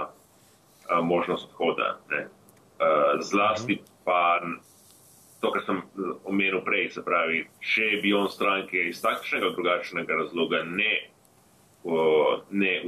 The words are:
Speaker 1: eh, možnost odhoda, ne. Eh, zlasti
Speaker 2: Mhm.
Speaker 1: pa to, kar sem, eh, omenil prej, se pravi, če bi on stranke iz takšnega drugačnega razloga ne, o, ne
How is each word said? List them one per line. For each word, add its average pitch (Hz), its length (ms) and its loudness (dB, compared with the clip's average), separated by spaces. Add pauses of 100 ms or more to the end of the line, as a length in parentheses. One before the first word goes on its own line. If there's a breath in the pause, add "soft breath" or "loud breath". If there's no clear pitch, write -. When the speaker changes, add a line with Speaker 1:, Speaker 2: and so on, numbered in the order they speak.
(880)
Speaker 1:
eh, 87 140 2
možnost 85 500 0
odhoda, 60 460 -2 (100)
ne. 73 80 -2
Eh, 73 1040 0
zlasti 104 520 0
Speaker 2:
Mhm. - 120 -4 (200)
Speaker 1:
pa 87 360 4 (1000)
to, 113 120 0
kar - 140 -2
sem, 98 100 -2
eh, 90 240 -10 (240)
omenil 98 400 0
prej, 98 260 0
se - 140 -12
pravi, 82 400 0 (160)
če 107 420 0
bi 101 120 4
on 98 140 2
stranke 92 600 -2
iz 85 140 -10
takšnega 110 500 0
drugačnega 87 600 -2
razloga 80 500 0
ne, 95 460 -2 (720)
o, 80 560 4 (100)
ne 95 380 0